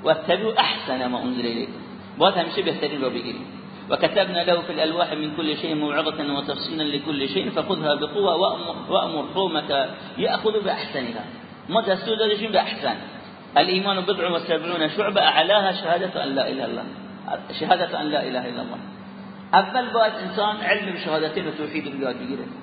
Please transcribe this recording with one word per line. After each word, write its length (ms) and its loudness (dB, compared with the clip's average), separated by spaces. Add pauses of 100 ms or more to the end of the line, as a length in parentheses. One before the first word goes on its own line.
واتبعوا 560 2
أحسن 460 0
ما 180 -2
أنزل 220 -2
إليكم. 340 -4 (400)
باید 180 6
همیشه 240 0
بهترین 400 -2
رو 80 0
بگیریم. 360 -6 (440)
وكتبنا 540 2
له 180 4
في 120 -6
الألواح 400 0
من 220 -4
كل 220 0
شيء 180 -2
موعظة 580 0
وتفصيلا 500 -4
لكل 460 -2
شيء 200 -2
فخذها 460 0
بقوة 400 2
وأمر، 400 0 (140)
وأمر 360 2 (100)
قومك 540 0 (280)
يأخذوا 440 2
بأحسنها. 640 -4 (460)
ما 120 4
دستور 340 0
دادشیم 360 0
به 80 6
احسن. 360 0 (640)
الإيمان 440 4
بضع 300 0
وسبعون 580 2
شعبة 320 2
أعلاها 500 6
شهادة 520 0
أن 60 -2
لا 180 2
إله 180 -2
إلا 0 -
الله. 180 -4 (760)
شهادة 420 2
أن 40 -2
لا 220 0
إله 220 -4
إلا 120 -6
الله. 180 -8 (760)
اول 400 4
باید 200 4
انسان 440 0
علم 480 0
شهادتین 420 0
و 40 -4
توحید 360 -6
رو 140 -6
یاد 140 -2
بگیره. 280 -6 (200)